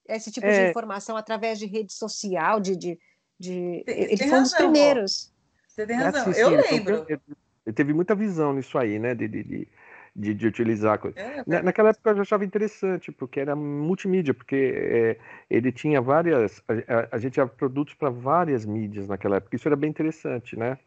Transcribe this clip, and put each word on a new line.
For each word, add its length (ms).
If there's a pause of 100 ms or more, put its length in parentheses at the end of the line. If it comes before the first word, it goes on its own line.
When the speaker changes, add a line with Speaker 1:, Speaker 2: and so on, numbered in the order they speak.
Speaker 1:
esse 240
tipo 160
de 60
Speaker 2:
É. 160
Speaker 1:
informação 480
através 400
de 80
rede 280
social, 680
de, 160
de, 240 (400)
de, 460
Speaker 3:
Tem, 180
Speaker 1:
ele 140
Speaker 3:
tem 120
Speaker 1:
foi 100
um 40
dos 80
Speaker 3:
razão, 160
Rô. 40
Speaker 1:
primeiros. 600 (360)
Speaker 3:
Você 200
tem 100
Speaker 2:
Ah, 60
Speaker 3:
razão. 220
Speaker 2:
sim, 140
Speaker 3:
Eu 100
Speaker 2:
sim, 40
ele 100
foi 140
o 60
Speaker 3:
lembro. 120
Speaker 2:
primeiro. 260 (440)
Ele 100
teve 180
muita 220
visão 380
nisso 260
aí, 180
né, 160
de, 140
de, 160
de... 240 (480)
De, 180
de 140
utilizar 480
a 20
coisa. 220
Speaker 3:
É, 40
Speaker 2:
Na, 120
Speaker 3:
verdade. 300
Speaker 2:
naquela 240
época 200
eu 60
já 80
achava 200
interessante, 680
porque 280
era 160
multimídia, 760
porque, 220
é, 640 (320)
ele 200
tinha 300
várias, 680
a, 60
a, 420
a 40
gente 140
tinha 120
produtos 480
pra 160
várias 560
mídias 420
naquela 280
época, 200
isso 120
era 80
bem 160
interessante, 680
né, 300